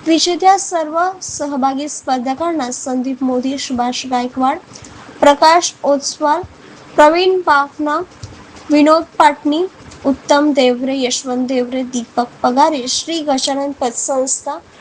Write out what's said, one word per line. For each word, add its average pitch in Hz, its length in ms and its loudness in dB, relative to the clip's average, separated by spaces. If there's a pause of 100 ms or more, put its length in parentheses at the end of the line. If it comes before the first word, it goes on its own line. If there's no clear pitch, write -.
विजेत्या 349 500 2
सर्व 330 420 -4 (220)
सहभागी 277 680 -4
स्पर्धकांना 269 800 -4
संदीप 254 520 -6
मोदी, 254 340 -2
सुभाष 247 540 -4
गायकवाड, 262 460 -2 (640)
प्रकाश 320 540 4 (100)
ओत्सवाल, 294 580 0 (540)
प्रवीण 359 500 4
बाफना, 294 520 0 (720)
विनोद 302 340 6 (140)
पाटणी, 302 460 2 (420)
उत्तम 285 480 2
देवरे, 254 440 0
यशवंत 254 500 -4
देवरे, 254 360 -4
दीपक 240 440 -6 (140)
पगारे, 269 460 2
श्री 320 340 -6
गजानन 277 500 -2
पतसंस्था, 269 840 -4 (240)